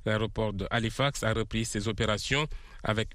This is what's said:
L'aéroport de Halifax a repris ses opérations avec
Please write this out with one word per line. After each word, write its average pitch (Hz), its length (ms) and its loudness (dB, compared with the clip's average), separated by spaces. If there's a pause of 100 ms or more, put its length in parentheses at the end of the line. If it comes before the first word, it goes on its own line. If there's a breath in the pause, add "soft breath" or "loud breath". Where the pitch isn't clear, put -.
L'aéroport 110 480 0
de 95 160 -2
Halifax 117 540 0
a 110 100 4
repris 113 320 0
ses 107 200 -2
opérations 113 600 2 (360 loud breath)
avec 110 320 0